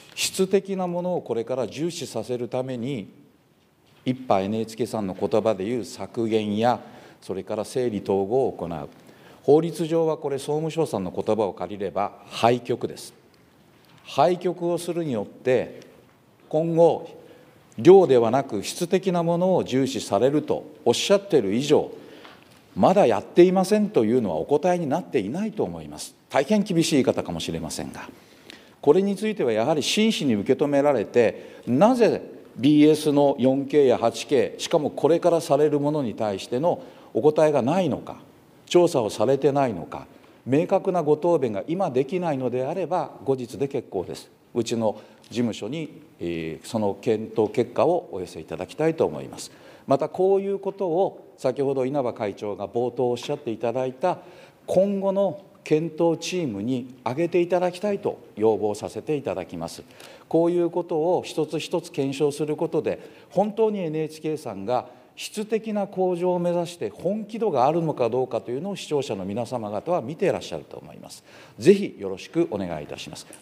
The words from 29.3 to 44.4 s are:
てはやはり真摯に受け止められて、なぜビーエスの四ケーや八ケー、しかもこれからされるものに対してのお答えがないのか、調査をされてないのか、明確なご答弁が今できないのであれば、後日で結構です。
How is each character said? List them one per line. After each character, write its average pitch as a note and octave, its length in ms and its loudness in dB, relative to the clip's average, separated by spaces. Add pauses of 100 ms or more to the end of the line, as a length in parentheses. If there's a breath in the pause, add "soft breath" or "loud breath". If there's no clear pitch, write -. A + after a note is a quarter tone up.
て F3+ 80 -4
は A#2+ 80 2
や G#2+ 120 2
は D#3 120 2
り B2+ 80 -2
真 G#3+ 260 2
摯 E3+ 160 -2
に B2 80 4
受 G#2 220 2
け D3+ 80 0
止 - 20 2
め C#3+ 160 2
ら D3 100 4
れ G#2+ 140 2
て、 - 600 0
な E3+ 260 6
ぜ F#3+ 300 2 (340)
ビ D3 260 6
ー D3+ 60 10
エ D#3 60 6
ス D3+ 180 0
の C#3+ 240 4
四 C3+ 300 2
ケ D3 160 4
ー C3 60 6
や G#2 100 4
八 A#2 260 0
ケ A2+ 320 2
ー、 - 20 -14
し - 80 -8
か E3 120 2
も C3+ 100 -2
こ - 180 -2
れ E3 120 4
か E3+ 100 2
ら E3 100 2
さ D3 160 0
れ D3+ 140 4
る C#3+ 100 0
も C#3+ 120 0
の D3+ 100 -2
に A2 140 -4
対 G#2 240 -4
し - 80 -14
て B2 120 -4
の E3 220 -2 (320 loud breath)
お A2+ 80 0
答 D3+ 260 4
え D#3 40 4
が C#3 100 2
な D3+ 180 0
い E3+ 100 2
の F2+ 100 -2
か、 - 180 -14 (480)
調 F3 220 6
査 C#3+ 160 2
を G2+ 60 0
さ G#2+ 160 0
れ C3+ 120 4
て C#3 140 2
な C#3 160 2
い A2 60 -2
の E2+ 100 -8
か、 - 240 -12 (380 loud breath)
明 C#3+ 200 2
確 F#3+ 260 0
な F3 120 0
ご D3 140 4
答 E3+ 200 4
弁 B2+ 140 0
が G2 160 -4
今 F3 240 -2
で C3 120 2
き F3+ 160 -4
な E3+ 140 -2
い C3+ 40 -2
の B2+ 120 -2
で B2+ 160 -2
あ D#3 80 -4
れ F3+ 140 -4
ば、 D#3+ 240 -2 (120)
後 C3+ 120 2
日 A2+ 220 -10
で C#3 100 -2
結 C3+ 220 -6
構 F2+ 140 -4
で D#2+ 120 -10
す。 - 140 -18 (240)